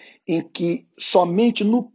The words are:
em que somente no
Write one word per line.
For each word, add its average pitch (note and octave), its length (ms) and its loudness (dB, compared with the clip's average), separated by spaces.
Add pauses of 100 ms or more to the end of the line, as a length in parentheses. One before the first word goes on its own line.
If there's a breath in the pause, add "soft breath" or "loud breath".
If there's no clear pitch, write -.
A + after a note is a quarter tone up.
(280 loud breath)
em E3+ 140 -2
que - 460 -6 (100)
somente G3+ 680 0
no A3+ 320 0